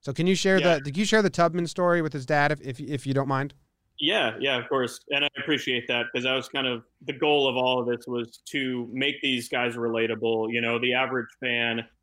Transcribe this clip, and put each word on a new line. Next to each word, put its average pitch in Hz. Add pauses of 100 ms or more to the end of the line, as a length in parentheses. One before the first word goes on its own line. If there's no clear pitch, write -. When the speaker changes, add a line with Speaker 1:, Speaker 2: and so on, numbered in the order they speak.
Speaker 1:
So 139
can 165
you 190
share 190
Speaker 2:
Yeah. 175
Speaker 1:
the, 143
did 139
you 208
share 220
the 196
Tubman 170
story 175
with 156
his 139
dad, 147
if, 147
if, 135
if 143
you 135
don't 135
mind? 135 (460)
Speaker 2:
Yeah, 147
yeah, 135
of 117
course. 131 (120)
And 143
I -
appreciate 131
that 120
'cause 123
that 131
was 131
kind 135
of 120 (200)
the 147
goal 143
of 127
all 127
of 120
this 120
was 120
to 127
make 143
these 127
guys 123
relatable. 113
You 117
know, 117
the 123
average 127 (100)
fan 117 (160)